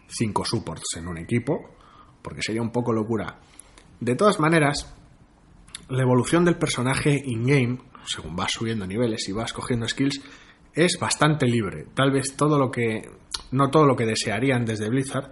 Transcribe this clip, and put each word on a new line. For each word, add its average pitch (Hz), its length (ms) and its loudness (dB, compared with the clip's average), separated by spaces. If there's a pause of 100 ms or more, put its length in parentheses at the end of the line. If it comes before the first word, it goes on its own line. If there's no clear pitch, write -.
cinco 101 380 -2
supports - 500 -6
en 82 120 -10
un 85 100 -8
equipo, 117 560 -4 (480)
porque - 180 -12
sería 113 220 -4
un 110 100 -4
poco 120 220 0
locura. 107 440 -2 (600)
De 120 140 0
todas 196 260 4
maneras, 151 540 2 (960)
la 131 120 0
evolución 127 440 4
del 170 100 4
personaje 135 640 0
in-game, 123 580 2 (260)
según - 280 -8
vas 95 180 -4
subiendo 113 340 -4
niveles 107 420 -2
y 98 40 -6
vas 113 200 -4
cogiendo 117 340 -4
skills, 139 360 -2 (500)
es 170 260 2
bastante 147 480 2
libre. 101 480 -2
Tal 135 180 2
vez 131 220 -2
todo 151 240 2
lo 131 120 2
que, 113 400 -4 (400)
no 135 200 2
todo 156 140 6
lo 135 100 6
que 113 120 0
desearían 117 580 0
desde 107 240 -2
Blizzard, 131 440 -2